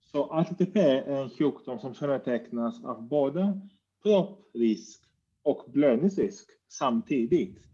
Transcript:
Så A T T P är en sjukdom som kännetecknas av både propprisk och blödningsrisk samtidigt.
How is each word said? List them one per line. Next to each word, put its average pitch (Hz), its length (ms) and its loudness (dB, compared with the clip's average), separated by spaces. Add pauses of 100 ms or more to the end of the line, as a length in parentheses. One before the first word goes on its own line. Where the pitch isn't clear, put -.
Så 143 240 -4
A 160 200 0
T 175 100 -6
T 180 120 2
P 214 140 0
är 135 420 2
en 127 80 -6
sjukdom 131 480 -2
som 127 160 -10
kännetecknas 117 880 -4
av 113 180 -8
både 147 580 0 (420)
propprisk - 1000 0 (400)
och - 260 -2
blödningsrisk 139 840 0 (180)
samtidigt. 120 920 -2 (160)